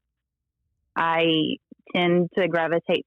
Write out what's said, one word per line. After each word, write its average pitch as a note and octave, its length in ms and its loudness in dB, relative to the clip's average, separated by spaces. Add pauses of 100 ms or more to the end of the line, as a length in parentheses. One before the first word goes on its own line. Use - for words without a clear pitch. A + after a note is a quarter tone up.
(960)
I E3 640 0 (360)
tend F3 440 2
to F3+ 100 0
gravitate E3 600 -2